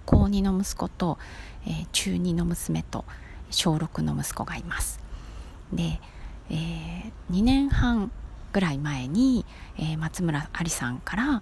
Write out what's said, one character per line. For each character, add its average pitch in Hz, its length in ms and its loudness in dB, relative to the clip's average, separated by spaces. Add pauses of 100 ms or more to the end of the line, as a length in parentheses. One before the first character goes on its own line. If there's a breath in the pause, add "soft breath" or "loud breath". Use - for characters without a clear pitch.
高 196 220 8
二 202 140 4
の 190 180 4
息 - 160 -2
子 - 140 -2
と、 170 280 0 (480 loud breath)
え - 40 -8
ー、 160 240 -2
中 185 240 0
二 175 160 2
の 170 120 2
娘 165 380 -2
と - 220 -6 (440 loud breath)
小 156 300 2
六 160 240 -4
の 147 160 0
息 - 140 -4
子 - 100 -6
が - 140 -8
い - 60 -8
ま - 180 -6
す。 - 180 -4 (720 loud breath)
で、 113 300 -2 (500 loud breath)
え - 20 -4
ー、 170 580 -6 (180)
二 180 120 2
年 269 280 6
半 240 420 4 (420)
ぐ 202 80 4
ら 170 100 2
い 139 60 -2
前 143 300 -2
に、 240 380 4 (320 loud breath)
え 156 180 -2
ー、 - 20 -2
松 160 260 -2
村 151 300 0
あ - 100 -2
り 165 60 0
さ - 200 -2
ん 123 100 -4
か - 180 -6
ら、 254 240 2